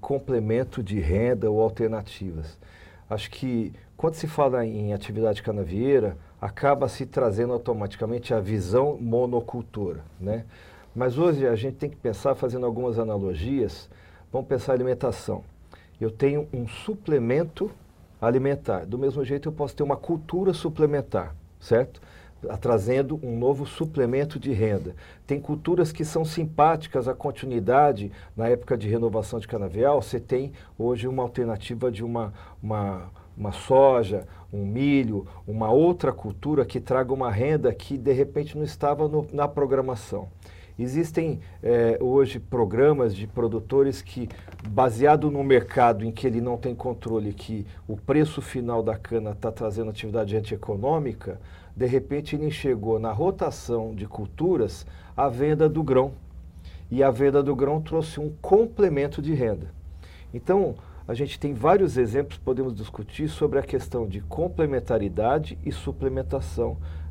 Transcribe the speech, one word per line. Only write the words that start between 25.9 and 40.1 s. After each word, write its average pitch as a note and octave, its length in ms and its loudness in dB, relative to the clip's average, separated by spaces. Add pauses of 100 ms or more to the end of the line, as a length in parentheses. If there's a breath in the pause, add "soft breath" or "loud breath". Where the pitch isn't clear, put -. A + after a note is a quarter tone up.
que D#3+ 120 -4
são D#3+ 200 -2
simpáticas D#3 840 2
à B2+ 60 0
continuidade. B2 1000 2 (240 loud breath)
Na A2+ 120 0
época B2 280 2
de G#2 120 -4
renovação A2+ 500 0
de G#2 100 -10
canavial, A2+ 540 2
você A2+ 180 -4
tem C3+ 320 -2 (240 loud breath)
hoje A#2+ 320 0
uma C3 140 -2
alternativa A#2 680 -2
de G#2+ 140 -6
uma, A#2 300 -4 (280 loud breath)
uma, G2+ 480 -4 (240 loud breath)
uma G#2 160 -6
soja, B2 760 4 (260 loud breath)
um G2+ 140 -4
milho, A#2+ 600 0 (200 loud breath)
uma A2 240 0
outra D#3 420 4
cultura C3+ 540 0
que - 140 -4
traga C3 340 0
uma B2+ 160 -2
renda B2+ 420 2
que - 240 -6
de C3 160 2
repente D3 460 0
não D3+ 60 -2
estava D3 440 0
no, D3 240 0
na C#3+ 160 0
programação. B2+ 800 -2 (480 loud breath)